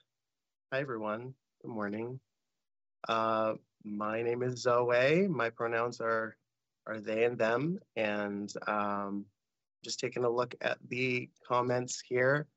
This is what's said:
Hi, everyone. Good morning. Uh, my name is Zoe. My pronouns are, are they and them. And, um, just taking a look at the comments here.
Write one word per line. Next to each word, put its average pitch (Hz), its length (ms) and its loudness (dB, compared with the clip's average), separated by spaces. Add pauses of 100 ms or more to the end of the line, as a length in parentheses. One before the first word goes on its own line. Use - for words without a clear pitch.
(720)
Hi, 135 80 0
everyone. 117 540 -4 (280)
Good 135 80 -10
morning. 113 480 -4 (880)
Uh, 113 460 2 (300)
my 107 380 -4
name 120 200 0
is 127 200 -2
Zoe. 123 640 4
My 120 220 0
pronouns 117 500 -2
are, 113 360 -2 (520)
are 110 100 -6
they 110 240 0
and 120 160 4
them. 123 400 2 (160)
And, 104 580 -2 (140)
um, 101 580 -2 (600)
just - 160 -8
taking 123 240 -2
a 120 40 4
look 123 320 0
at 123 180 -2 (100)
the 127 420 -2 (160)
comments 123 540 0
here. 131 560 2